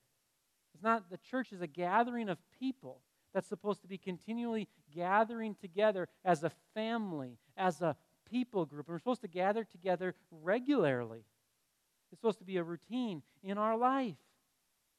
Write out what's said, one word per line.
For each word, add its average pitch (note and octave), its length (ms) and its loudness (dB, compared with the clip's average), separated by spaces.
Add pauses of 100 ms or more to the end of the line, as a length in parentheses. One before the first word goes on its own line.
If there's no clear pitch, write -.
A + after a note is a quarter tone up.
(720)
It's D#3 120 -10
not, A3 260 0
the F3+ 80 -10
church - 340 -6
is F3+ 100 -10
a F3 40 -2
gathering G#3 640 0
of F3 100 -2 (220)
people C#3+ 420 -8 (320)
that's F#3 140 -2
supposed G3+ 340 -4
to F3 60 -20
be F#3+ 100 -8
continually A3 680 -6 (260)
gathering G#3+ 640 2
together F#3+ 520 0 (160)
as E3 200 4
a D#3 80 -2 (220)
family, G3 640 -4 (180)
as F3+ 260 2
a D#3+ 140 2 (280)
people A3 420 -2
group. C#3+ 200 -10
And E3+ 80 -8
we're E3 60 -6
supposed B3 220 -2
to G#3+ 60 -10
gather F#3+ 360 0
together F3+ 500 -2 (160)
regularly. D#3 920 0 (880)
It's - 80 -20
supposed A3 180 2
to F#3+ 60 -20
be F#3+ 120 -2
a F3 60 2
routine F3 600 -6 (200)
in G3 160 -4
our A3 180 2
life. B3 400 2 (840)